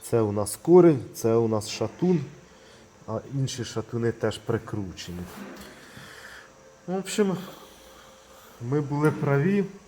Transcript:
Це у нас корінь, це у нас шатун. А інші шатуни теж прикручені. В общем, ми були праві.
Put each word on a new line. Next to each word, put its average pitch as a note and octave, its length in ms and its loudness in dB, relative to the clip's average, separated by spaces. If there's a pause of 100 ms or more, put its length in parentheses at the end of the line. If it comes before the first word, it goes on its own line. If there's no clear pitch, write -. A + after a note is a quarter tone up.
Це A#2 180 2
у G#2 120 2
нас G#2 240 -2
корінь, E3+ 480 8 (100)
це A2+ 200 2
у A#2 140 4
нас A2 200 0
шатун. D#3 560 0 (840)
А A2 100 -4 (140)
інші C3 300 -4
шатуни A2+ 480 -4
теж A2 260 -4
прикручені. F#2+ 800 -6 (1700)
В F3+ 80 -4
общем, F#3+ 420 0 (1200)
ми C3 200 0
були D3 300 2
праві. D#3 540 2 (240)